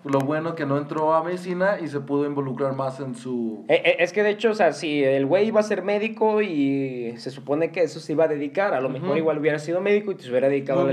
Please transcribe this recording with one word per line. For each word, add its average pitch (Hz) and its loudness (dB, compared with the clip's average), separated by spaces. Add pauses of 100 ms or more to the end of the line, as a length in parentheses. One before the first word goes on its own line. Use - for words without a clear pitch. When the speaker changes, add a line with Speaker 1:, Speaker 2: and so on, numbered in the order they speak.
Speaker 1:
Lo 139 2
bueno 156 -2
que 160 -6
no 139 0
entró 156 0
a 160 2
medicina 180 0
y 151 -4
se 139 -4
pudo 143 0
involucrar 139 -2
más 135 -4
en 131 -8
su 117 -6
Speaker 2:
Eh, 160 4
eh, 175 4
es 175 0
que 208 0
de 208 2
hecho, 208 0
o 208 0
sea, 180 4
si 147 -2
el 135 4
güey 196 2
iba 214 0
a 214 4
ser 208 -4
médico 214 0
y 139 -2
se 123 -10
supone 147 -2
que 180 0
eso 160 -2
se 160 -6
iba 151 4
a 160 4
dedicar, 151 -2
a 127 0
lo 131 0
Speaker 1:
Ujú. 139 -6
Speaker 2:
mejor 143 0
igual 156 2
hubiera 151 2
sido 165 -2
médico 208 2
y 156 -10
se 131 -12
hubiera 127 4
dedicado 139 2
Speaker 1:
Muy, 139 2
Speaker 2:
a 135 2
la - -